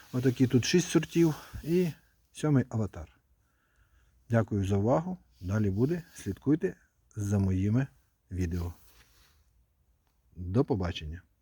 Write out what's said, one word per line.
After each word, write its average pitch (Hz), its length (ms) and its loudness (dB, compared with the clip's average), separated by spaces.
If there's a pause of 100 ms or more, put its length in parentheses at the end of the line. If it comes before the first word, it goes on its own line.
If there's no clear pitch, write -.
(140)
Отакі 127 340 2
тут 120 180 4
шість 180 240 2
сортів 165 460 2 (280)
і 175 240 0 (440)
сьомий 143 380 2
аватар. 101 380 -6 (1200)
Дякую 107 360 2
за 101 120 0
увагу. 156 400 0 (240)
Далі 101 280 0
буде. 139 340 0 (100)
Слідкуйте 147 640 -4 (400)
за 101 240 0
моїми 98 480 0 (440)
відео. 87 420 -4 (1600)
До 90 280 0
побачення. 85 580 -4 (200)